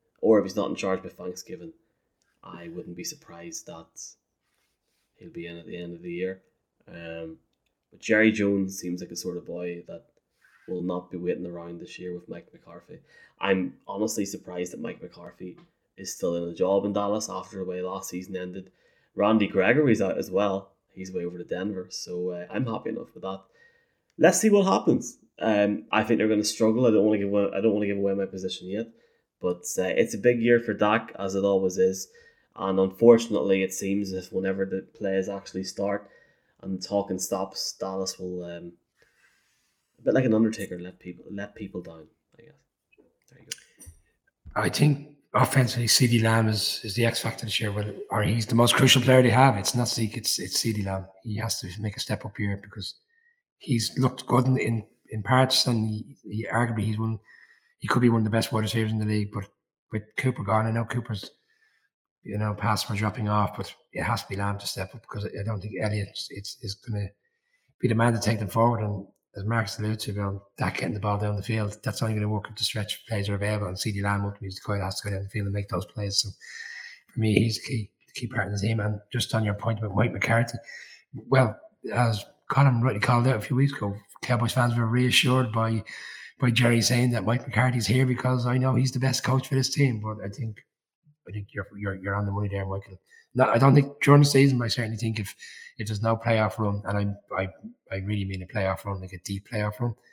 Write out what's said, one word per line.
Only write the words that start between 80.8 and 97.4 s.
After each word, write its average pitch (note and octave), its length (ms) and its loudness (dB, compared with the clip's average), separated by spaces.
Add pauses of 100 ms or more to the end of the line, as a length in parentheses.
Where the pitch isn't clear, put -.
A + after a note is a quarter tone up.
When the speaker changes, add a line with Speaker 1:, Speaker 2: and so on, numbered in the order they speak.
Speaker 2:
well, B2 420 2 (380)
as A2+ 320 0 (240)
Colin C3 320 4
rightly A2 200 0
called A#2+ 260 4
out B2+ 80 4
a G#2+ 60 -2
few - 140 -4
weeks C#3 180 2
ago, G2+ 220 -4 (280)
Cowboys A#2 300 0
fans B2 220 2
were A#2 120 2
reassured B2 640 2
by, A2+ 320 0 (560)
by B2 100 2
Jerry A#2 320 4
saying B2 300 2
that A2+ 120 0
Mike A#2 220 0
McCarthy's B2 400 2
here B2+ 220 4
because B2 400 0
I B2 100 2
know C3 160 2
he's B2+ 200 2
the B2 60 -4
best B2+ 240 0
coach B2+ 260 0
for - 40 -2
this C3 160 2
team. B2+ 300 2
But G#2 260 -8
I G2+ 40 -8
think, G#2+ 280 -8 (720)
I - 40 -14
think G2+ 220 -8
you're, G2 220 -8
you're, G2+ 200 -6
you're G2 200 -4
on G#2 100 -2
the G2 60 -2
money G2+ 160 -2
there, G2 180 -4
Michael. F#2+ 340 -8 (340)
Not, B2+ 160 4
I A#2 80 4
don't C3 180 8
think C#3 260 4
during C#3+ 200 10
the C#3+ 80 6
season, C3+ 300 6
but A#2+ 60 0
I - 40 -2
certainly A2+ 280 -2
think A2 220 -2
if, G2+ 160 -6 (420)
if G#2+ 100 -6
there's G#2 140 -2
no A2+ 140 4
playoff A2 420 2
run, G#2 280 0
and G2+ 320 -2 (180)
I, F#2 60 0